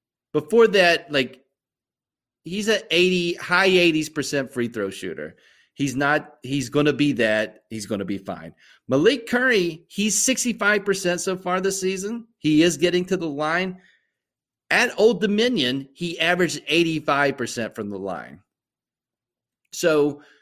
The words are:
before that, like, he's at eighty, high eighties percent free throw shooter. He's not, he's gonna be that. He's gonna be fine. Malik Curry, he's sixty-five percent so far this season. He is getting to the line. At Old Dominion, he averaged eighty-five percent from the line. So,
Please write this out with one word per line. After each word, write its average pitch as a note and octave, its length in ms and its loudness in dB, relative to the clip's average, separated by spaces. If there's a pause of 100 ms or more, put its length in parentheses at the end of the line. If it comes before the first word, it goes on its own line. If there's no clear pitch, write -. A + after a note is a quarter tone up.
(320)
before G#3+ 360 4
that, F3 420 2
like, C#3 340 -2 (1000)
he's G3 260 -6
at G#3 220 0
eighty, F3 440 2
high F3+ 320 0
eighties E3+ 420 4
percent C#3 440 -4
free A#2+ 160 -2
throw G#2 220 -6
shooter. D#2 460 -10 (400)
He's C#3 200 -4
not, C#3+ 380 0 (100)
he's C3 240 -4
gonna D3 240 2
be C#3+ 220 0
that. G#2+ 540 -2
He's A2 180 -10
gonna G2+ 180 -4
be G2 140 -4
fine. E2 360 -12 (320)
Malik F3 420 2
Curry, A3 600 0
he's G#3 340 -2
sixty-five G#3 600 0
percent F3+ 360 -2
so F#3 160 -4
far F#3 240 -2
this F#3+ 200 -2
season. G3 480 -6 (100)
He D3+ 240 4
is E3+ 140 2
getting F3 300 0
to F#3+ 100 -2
the E3+ 120 -6
line. E3 520 -4 (880)
At A#3 280 0
Old G#3 220 4
Dominion, G3+ 720 0
he E3+ 280 -6
averaged E3+ 480 0
eighty-five D3+ 680 2
percent A#2 380 -6
from G2+ 160 -8
the G2+ 80 -8
line. E2+ 420 -10 (1300)
So, D3+ 500 0 (200)